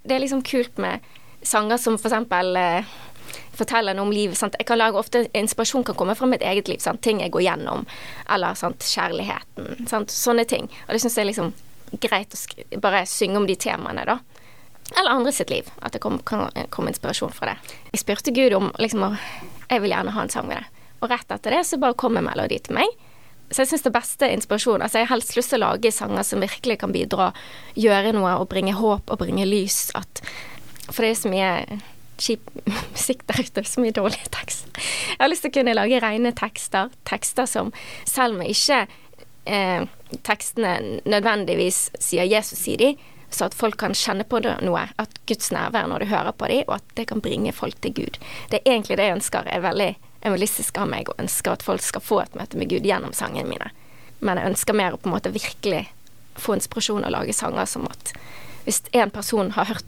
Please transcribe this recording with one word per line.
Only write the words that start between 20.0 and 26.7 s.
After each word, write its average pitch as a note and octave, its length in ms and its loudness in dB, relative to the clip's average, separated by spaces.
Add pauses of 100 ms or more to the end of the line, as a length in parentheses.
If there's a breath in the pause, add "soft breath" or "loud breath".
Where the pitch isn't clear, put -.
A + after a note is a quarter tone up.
ha G#3+ 140 -2
en - 60 -4
sang - 180 -4
med - 100 -6
det. - 220 -16 (180 soft breath)
Og A3+ 100 0
rett A#3+ 220 -2
etter A3 240 0
det, F4+ 80 4
så D#4+ 160 -2
bare B3 180 4
kom A#3 200 4
en - 80 0
melodi - 340 -2
til - 160 -4
meg. F#4 140 4 (600 soft breath)
Så C4+ 120 2
jeg C4 80 2
synes D4 160 2
det A#3+ 80 4
beste A#3+ 340 2
inspirasjon, G#3 540 2
altså A3 180 2
jeg A#3 80 2
har C4+ 60 2
helst A#3+ 220 0
lyst B3 160 0
til A#3+ 100 4
å - 80 4
lage G#3+ 220 2
sanger G3+ 340 -2
som G3+ 160 0
virkelig G#3 380 -2